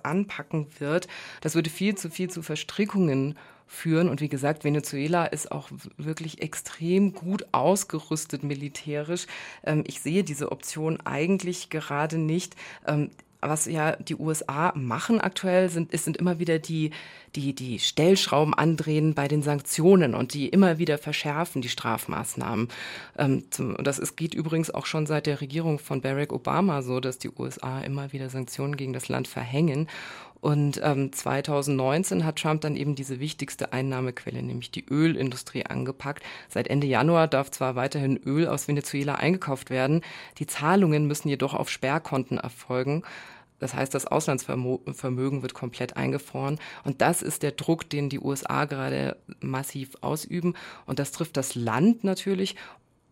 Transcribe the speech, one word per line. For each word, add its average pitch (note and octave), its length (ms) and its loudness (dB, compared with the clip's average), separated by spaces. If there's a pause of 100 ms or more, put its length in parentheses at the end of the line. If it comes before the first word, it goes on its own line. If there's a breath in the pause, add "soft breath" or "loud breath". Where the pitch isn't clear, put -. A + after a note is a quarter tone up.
anpacken D#3+ 640 -2 (120)
wird. D3+ 280 0 (320 loud breath)
Das D3+ 160 -2
würde D#3+ 140 2
viel G3 260 0
zu F3 140 -8
viel F3+ 200 -4
zu F3 120 -8
Verstrickungen D3+ 960 0 (300 loud breath)
führen. E3 420 2
Und C3+ 100 0
wie D3 100 -2
gesagt, C#3+ 340 0
Venezuela D3+ 640 2
ist - 240 -4
auch D3 180 -6
w-, C#3 280 -14
wirklich D#3 440 -6
extrem F#3 720 0
gut F#3+ 380 -4
ausgerüstet D#3 920 0
militärisch. D3 840 -4 (360 loud breath)
Ähm, D3+ 220 2
ich - 160 -10
sehe F3 220 2
diese C#3+ 280 -4
Option D#3 500 -4
eigentlich F3 680 -2
gerade D#3 480 -2
nicht. E3 380 0 (320 loud breath)
Ähm, D3 240 2 (300)
was D#3 260 0
ja D#3 280 2
die D#3 200 -6
U D#3 160 -2
S - 180 -2
A D3+ 260 0
machen C#3+ 460 2
aktuell, F#3 480 4
sind, E3 240 -2
es D#3+ 100 -2
sind D#3+ 140 -2
immer F3 220 2
wieder E3 180 2
die, D#3+ 340 0 (440 loud breath)
die, C#3 180 0
die B2+ 260 -4
Stellschrauben D#3 760 4
andrehen D#3 600 4
bei C#3+ 140 0
den D3+ 160 2
Sanktionen D3 680 6
und A#2+ 200 0
die C#3+ 160 -2
immer F3+ 280 6
wieder D#3 200 2
verschärfen, D3+ 640 -2
die B2 80 -6
Strafmaßnahmen. A#2 1000 -2 (480 loud breath)
Ähm, C3+ 340 2
zum, B2+ 320 -4
das C#3 160 0
ist, - 180 -4
geht D#3+ 160 -2
übrigens D#3+ 380 0
auch - 160 -4
schon D#3 180 0
seit D3 220 0
der C#3+ 140 -2
Regierung D3+ 360 0
von C#3 240 -4
Barack C3+ 320 -2
Obama C#3+ 480 2
so, B2+ 180 -2
dass C3 200 -4
die - 100 -8
U - 160 -6
S B2+ 160 -10
A C3 200 -4
immer C#3 320 -6
wieder C3+ 160 -6
Sanktionen C#3 480 -4
gegen C3+ 160 -4
das C3 160 -6
Land B2+ 180 -2
verhängen. C#3 600 0 (540 loud breath)
Und, D3 400 2
ähm, C3+ 300 2
zweitausendneunzehn C#3+ 1120 2
hat D#3 140 0
Trump D#3 240 2
dann D3+ 160 -2
eben C#3+ 180 0
diese C3+ 240 -6
wichtigste - 540 -6
Einnahmequelle, B2+ 680 -2
nämlich B2 300 -6
die - 180 -10
Ölindustrie, C3+ 760 2
angepackt. C3 580 -4 (240 loud breath)
Seit - 220 -2
Ende C#3+ 180 4
Januar D#3 400 6
darf C#3 240 2
zwar B2+ 240 -2
weiterhin C3+ 400 2 (100)
Öl D3+ 220 2
aus - 220 -2
Venezuela C#3+ 460 0
eingekauft D3+ 540 0
werden, C3+ 320 4 (360 loud breath)
die C#3 100 -4
Zahlungen D3+ 600 4
müssen D3 200 -2
jedoch C#3 260 2
auf - 160 0
Sperrkonten C3+ 680 -2
erfolgen. C3 680 -2 (560 loud breath)
Das C3 140 -6
heißt, C3+ 200 -2
das C#3 120 -2
Auslandsvermo-, B2+ 760 0 (140)
Vermögen C3 480 -2
wird B2 120 -8
komplett - 440 -8
eingefroren. C3+ 600 -2 (280 loud breath)
Und C#3 160 -2
das E3 200 4
ist - 220 -4
der D3 80 0
Druck, - 380 0
den C#3+ 180 -2
die C3+ 140 -4
U C3+ 100 -2
S C#3 140 -6
A C#3 180 0
gerade C3+ 540 -2 (240)
massiv C3+ 580 -6
ausüben. D#3+ 540 -2 (320 loud breath)
Und C#3 140 -2
das C#3 120 -2
trifft - 240 -6
das C3+ 200 -2
Land B2+ 500 4
natürlich, F#3+ 500 -2 (560 loud breath)